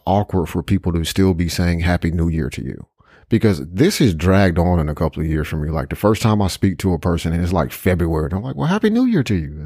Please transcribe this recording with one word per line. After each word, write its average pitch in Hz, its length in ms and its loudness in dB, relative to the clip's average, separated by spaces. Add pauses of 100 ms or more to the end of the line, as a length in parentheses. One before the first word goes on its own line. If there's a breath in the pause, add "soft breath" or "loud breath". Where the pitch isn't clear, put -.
awkward 92 420 0
for 82 140 -4
people 92 320 -2
to 82 120 0
still 95 280 2
be 85 160 -2
saying 87 300 0
Happy 85 320 0
New 85 160 0
Year 80 220 -2
to - 140 -10
you? - 240 -12 (420 soft breath)
Because 98 380 2
this 113 320 2
is 113 140 4
dragged 90 460 4
on 87 200 2
in 76 100 0
a 76 40 -2
couple 80 300 -2
of 80 40 -2
years 78 200 -2
for 82 100 -6
me. 76 140 -4
Like, 78 180 -4
the 82 60 -6
first 104 260 2
time 107 200 2
I 98 80 2
speak 98 300 0
to 95 140 0
a 80 60 -2
person, 85 340 -2
and 85 80 0
it's, 87 120 0
like, 76 180 0
February, 82 540 0
and 73 100 -6
I'm 101 80 -4
like, 131 120 -8
"Well, 139 120 -2
Happy 208 240 2
New 240 140 2
Year 214 180 2
to 107 120 -2
you. 76 300 -4